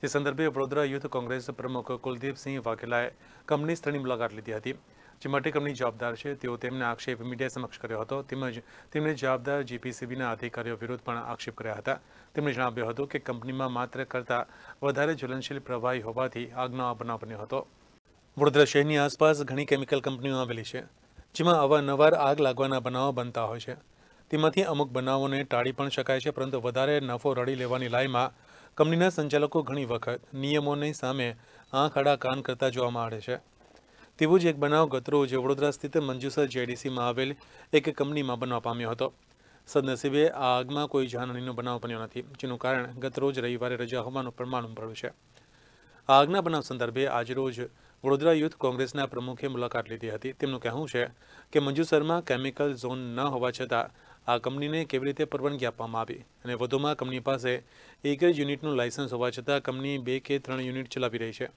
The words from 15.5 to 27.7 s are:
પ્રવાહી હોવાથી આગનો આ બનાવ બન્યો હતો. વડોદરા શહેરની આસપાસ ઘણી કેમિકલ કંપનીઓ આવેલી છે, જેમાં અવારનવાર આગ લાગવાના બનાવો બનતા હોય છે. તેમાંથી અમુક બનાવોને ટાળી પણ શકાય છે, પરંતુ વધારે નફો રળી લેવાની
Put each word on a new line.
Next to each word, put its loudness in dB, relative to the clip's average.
પ્રવાહી -2
હોવાથી -4
આગનો -4
આ -2
બનાવ -6
બન્યો -10
હતો. -6
વડોદરા 8
શહેરની 4
આસપાસ 4
ઘણી -2
કેમિકલ 2
કંપનીઓ -2
આવેલી -2
છે, -8
જેમાં 6
અવારનવાર 8
આગ 4
લાગવાના 2
બનાવો 0
બનતા -2
હોય -4
છે. -10
તેમાંથી 4
અમુક 0
બનાવોને 0
ટાળી 0
પણ -4
શકાય 0
છે, -2
પરંતુ -4
વધારે 2
નફો -2
રળી 0
લેવાની -2